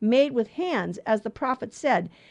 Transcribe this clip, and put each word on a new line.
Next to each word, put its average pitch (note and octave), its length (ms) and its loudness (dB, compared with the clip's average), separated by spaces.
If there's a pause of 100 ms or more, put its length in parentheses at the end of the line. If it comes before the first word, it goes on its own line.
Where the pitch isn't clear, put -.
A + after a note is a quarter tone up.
made C4 320 4
with A3+ 160 0
hands, G#3 580 -4
as A3 140 2
the A3 100 -8
prophet B3+ 420 -6
said, F#3 380 0 (200)